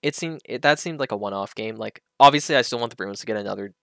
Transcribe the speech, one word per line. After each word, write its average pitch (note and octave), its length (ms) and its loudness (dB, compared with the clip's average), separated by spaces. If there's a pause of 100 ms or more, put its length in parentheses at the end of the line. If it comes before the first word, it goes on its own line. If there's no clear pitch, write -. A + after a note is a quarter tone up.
it D3+ 120 -2
seemed, E3 300 -8
it, B2 160 -8
that D3+ 180 2
seemed D#3+ 220 -8
like C3 120 -4
a G#2+ 40 -4
one-off G2 380 -6
game. A2 220 -8
Like, A2 260 -10 (180)
obviously, C#3+ 340 6
I C3+ 60 6
still A#2+ 200 -2
want A#2 100 -4
the - 60 -20
Bruins G2+ 240 -8
to - 60 -12
get G#2+ 120 -2
another G2+ 340 -6 (100)